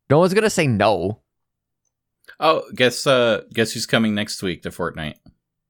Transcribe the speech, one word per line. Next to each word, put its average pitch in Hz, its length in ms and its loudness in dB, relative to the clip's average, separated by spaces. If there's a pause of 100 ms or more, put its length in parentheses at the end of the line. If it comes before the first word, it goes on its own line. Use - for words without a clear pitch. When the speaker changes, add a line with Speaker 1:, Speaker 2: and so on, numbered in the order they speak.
Speaker 1:
no 143 100 4
one's 180 140 2
gonna 214 160 2
say 170 180 0
no. 101 520 0 (1200)
Speaker 2:
Oh, 160 240 0 (100)
guess, 120 320 0
uh, 120 360 2 (120)
guess 113 200 -2
who's 110 120 -8
coming 110 300 0
next 104 260 -8
week 87 220 -6
to 85 60 -8
Fortnite? 80 460 -8 (540)